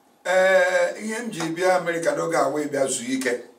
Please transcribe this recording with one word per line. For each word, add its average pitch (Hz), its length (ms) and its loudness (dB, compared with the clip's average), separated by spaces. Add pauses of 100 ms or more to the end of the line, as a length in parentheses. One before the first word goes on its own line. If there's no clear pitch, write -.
(260)
Ee, 185 800 4
ihe 220 180 -6
m 226 80 -8
ji 160 120 -8
bịa 170 340 0
Amerịka 170 360 -2
n'oge 165 240 -2
a - 120 2
wee 151 200 -2
bịa 135 180 0
zuo 117 220 -6
ike. 127 260 -2 (240)